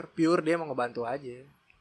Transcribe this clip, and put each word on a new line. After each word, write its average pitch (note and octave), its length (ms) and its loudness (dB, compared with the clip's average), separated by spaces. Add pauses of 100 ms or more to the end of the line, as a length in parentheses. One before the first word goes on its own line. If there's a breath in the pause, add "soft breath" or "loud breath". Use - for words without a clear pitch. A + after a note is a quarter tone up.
(120)
pure E3 280 4
dia D#3 160 2
mau E3 100 -4
ngebantu A#2+ 380 -2
aja. B2+ 300 -6 (460)